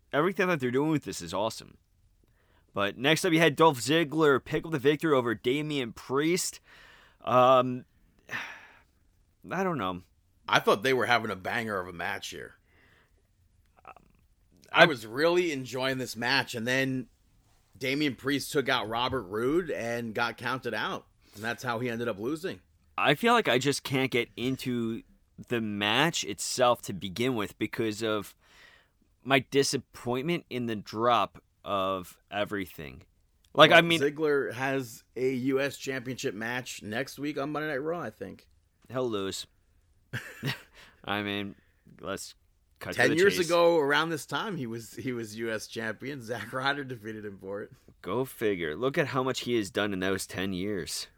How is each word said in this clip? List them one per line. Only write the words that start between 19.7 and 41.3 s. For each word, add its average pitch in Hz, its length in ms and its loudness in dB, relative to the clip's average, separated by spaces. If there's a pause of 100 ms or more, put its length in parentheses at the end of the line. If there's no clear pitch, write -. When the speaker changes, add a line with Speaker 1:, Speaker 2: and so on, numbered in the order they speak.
Speaker 2:
and 117 420 -4
got 117 240 -2
counted 123 380 -4
out, 139 320 -4 (260)
and 107 100 -14
that's 117 200 -4
how 120 160 -2
he 123 100 -2
ended 117 180 -4
up 101 120 -4
losing. 147 400 -6 (380)
Speaker 1:
I 120 180 4
feel 233 180 4
like 226 140 4
I 123 100 6
just 135 260 0
can't 131 280 0
get 120 260 0
into 120 640 -4 (460)
the 120 120 0
match 107 640 2
itself - 600 2
to 113 100 -8
begin 110 420 -2
with 101 220 -4
because 110 460 -2
of 107 320 -2 (880)
my 135 160 4 (100)
disappointment 135 1040 0
in 123 160 -6
the 113 80 -4
drop 107 640 0 (240)
of 95 540 -4 (100)
everything. 95 720 -6 (540)
Like, 156 160 10
Speaker 2:
Well, 170 80 12
Speaker 1:
I - 20 6
mean 165 200 2
Speaker 2:
Ziggler 143 520 0
has 135 500 -4 (120)
a 131 180 0
U 131 260 2
S 135 180 -2
Championship 131 580 -6
match 120 480 -6
next 110 340 -6
week 139 220 -6
on 147 120 -4
Monday 151 180 -4
Night 143 80 -4
Raw, 160 240 -4
I 113 100 -8
think. - 360 -14 (420)
Speaker 1:
He'll 123 200 -2
lose. 98 380 -4 (640)
<laughs> - 920 -10
I 104 180 -2
mean, 101 320 -4 (460)